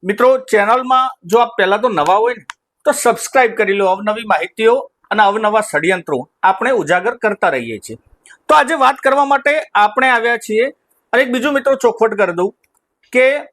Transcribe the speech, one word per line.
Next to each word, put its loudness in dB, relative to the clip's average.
મિત્રો, 2
ચેનલમાં 0
જો 2
આપ 2
પહેલા 2
તો -2
નવા 0
હોય 0
ને -16
તો 2
સબસ્ક્રાઇબ 0
કરી -2
લો. 0
અવનવી -2
માહિતીઓ 0
અને 2
અવનવા 0
ષડયંત્રો -4
આપણે 2
ઉજાગર 0
કરતા -2
રહીએ -6
છીએ. -16
તો 4
આજે 2
વાત 0
કરવા 0
માટે 0
આપણે 2
આવ્યા 0
છીએ. -2
અને 2
એક -2
બીજું -2
મિત્રો 0
ચોખવટ 0
કરી 0
દઉં -4
કે 2